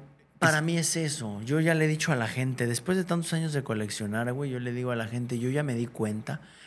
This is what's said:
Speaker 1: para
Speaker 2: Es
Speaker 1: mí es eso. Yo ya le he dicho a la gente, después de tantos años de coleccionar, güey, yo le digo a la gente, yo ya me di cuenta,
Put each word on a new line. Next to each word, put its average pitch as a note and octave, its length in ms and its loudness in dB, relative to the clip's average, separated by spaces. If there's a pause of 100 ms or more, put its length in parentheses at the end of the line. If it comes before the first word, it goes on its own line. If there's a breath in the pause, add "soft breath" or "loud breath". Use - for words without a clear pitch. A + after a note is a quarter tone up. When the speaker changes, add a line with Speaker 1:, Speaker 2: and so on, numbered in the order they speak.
(400)
Speaker 1:
para D#3+ 200 6
Speaker 2:
Es D#3 40 0
Speaker 1:
mí E3+ 140 2
es E3 180 0
eso. A2+ 480 -2
Yo C#3+ 160 2
ya E3 140 6
le D#3 120 4
he - 20 4
dicho D#3 240 0
a C#3+ 40 6
la A2+ 120 0
gente, B2+ 400 0
después D3 300 0
de F#3 60 2
tantos E3+ 300 0
años D#3+ 200 0
de C#3 100 0
coleccionar, G#2+ 720 -2
güey, C#3 180 -4
yo B2 80 -4
le B2 120 -4
digo B2 200 -2
a A#2+ 40 0
la A2+ 120 -2
gente, A#2+ 320 -4
yo B2 100 0
ya D3 140 0
me C3 120 -2
di A#2 120 0
cuenta, A2 520 -4 (280 loud breath)